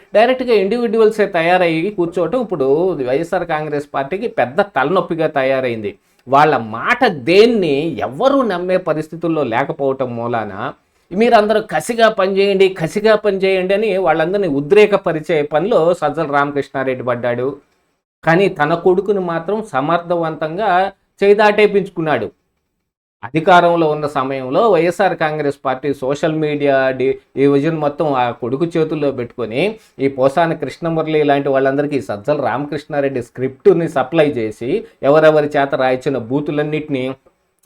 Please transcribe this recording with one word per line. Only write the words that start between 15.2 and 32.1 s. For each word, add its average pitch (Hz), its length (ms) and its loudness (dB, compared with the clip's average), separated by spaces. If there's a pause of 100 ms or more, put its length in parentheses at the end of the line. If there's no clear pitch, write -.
పనిలో 170 520 0
సజ్జల 151 320 -2
రామకృష్ణారెడ్డి 139 800 -2
పడ్డాడు. 123 520 -2 (720)
కానీ 175 220 4
తన 160 260 -2
కొడుకుని 190 460 0
మాత్రం 175 420 -4 (100)
సమర్థవంతంగా 170 1200 -2 (320)
చేయి 202 100 6
దాటేపించుకున్నాడు. 196 960 2 (920)
అధికారంలో 170 640 4
ఉన్న 151 160 -2
సమయంలో 135 640 -2
వైఎస్ఆర్ 175 460 2
కాంగ్రెస్ 151 380 -2 (100)
పార్టీ 135 300 -2
సోషల్ 143 380 -2
మీడియా 143 580 0
డి-, 131 240 0 (220)
ఈ 135 100 4
విజన్ 143 320 2
మొత్తం 147 360 -2
ఆ 123 160 0
కొడుకు 131 340 -4
చేతుల్లో 156 460 -2
పెట్టుకొని 123 640 -4 (260)
ఈ 139 80 2
పోసాని 139 480 2
కృష్ణమురళి 156 640 -2
ఇలాంటి 143 280 2
వాళ్ళందరికీ 139 520 0
సజ్జల 117 400 -4